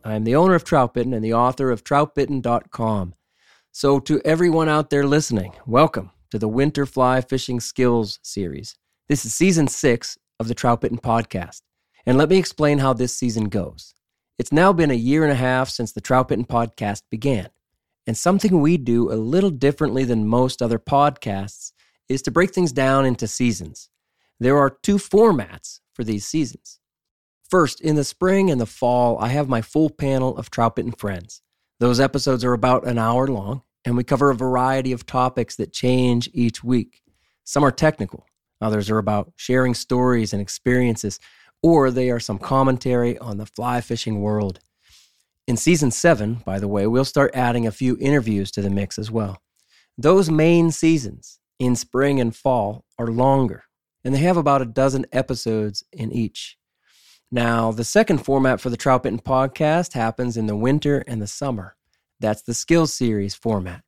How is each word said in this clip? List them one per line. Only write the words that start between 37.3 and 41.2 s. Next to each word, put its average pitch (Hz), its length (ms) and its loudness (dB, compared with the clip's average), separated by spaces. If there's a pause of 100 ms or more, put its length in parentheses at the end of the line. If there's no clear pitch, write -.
Some - 200 0
are 139 60 6
technical, - 560 -2 (340)
others 107 300 -2
are 110 80 2
about 104 380 -2
sharing 127 400 0
stories 123 580 0
and 101 80 -4
experiences, 120 800 -2 (420)